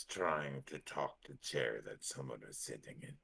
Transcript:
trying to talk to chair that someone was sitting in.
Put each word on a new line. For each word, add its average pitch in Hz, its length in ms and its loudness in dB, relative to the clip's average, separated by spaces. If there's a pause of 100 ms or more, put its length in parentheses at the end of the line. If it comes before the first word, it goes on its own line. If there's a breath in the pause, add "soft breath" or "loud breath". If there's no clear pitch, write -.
trying 76 580 4
to 76 100 -4
talk - 460 -2
to 71 140 -10
chair 58 480 2
that - 200 -10
someone 62 400 -4
was - 140 -8
sitting - 420 -6
in. 143 220 -10